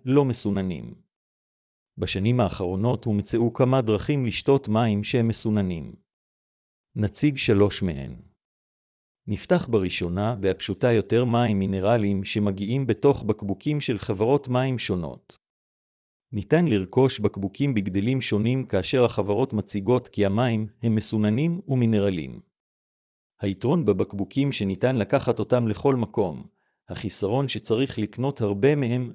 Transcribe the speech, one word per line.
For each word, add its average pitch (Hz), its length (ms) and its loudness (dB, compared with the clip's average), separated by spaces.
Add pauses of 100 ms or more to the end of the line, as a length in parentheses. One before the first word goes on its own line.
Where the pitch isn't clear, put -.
לא 139 200 4
מסוננים. 95 720 -2 (1040)
בשנים 104 420 0
האחרונות 95 640 0
הומצאו 113 480 0
כמה 131 300 2
דרכים 120 440 0
לשתות 135 420 0
מים 107 360 2
שהם 117 240 2
מסוננים. 104 680 -2 (1000)
נציג 131 400 0
שלוש 101 460 2
מהן. 67 340 -6 (1120)
נפתח 107 440 0
בראשונה 98 720 0
והפשוטה 98 520 0
יותר, 113 320 2
מים 117 340 2
מינרליים 98 640 0
שמגיעים 104 640 -2
בתוך 117 360 2
בקבוקים 107 580 -4
של 120 180 -4
חברות 117 500 0
מים 127 300 0
שונות. 85 600 -6 (960)
ניתן 151 340 2
לרכוש 120 540 2
בקבוקים 104 540 -2
בגדלים 101 460 0
שונים 120 460 0
כאשר 120 380 0
החברות 110 480 0
מציגות 107 560 -2
כי 101 180 0
המים 110 400 0 (160)
הם 113 120 2
מסוננים 113 760 0
ומינרליים. 101 720 0 (1000)
היתרון 117 440 0
בבקבוקים 101 680 0
שניתן 110 440 -2
לקחת 123 420 0
אותם 117 300 0
לכל 135 280 0
מקום, 101 500 -4 (420)
החיסרון 110 600 -2
שצריך - 500 -2
לקנות 123 420 -4
הרבה 110 360 2
מהם 123 380 -2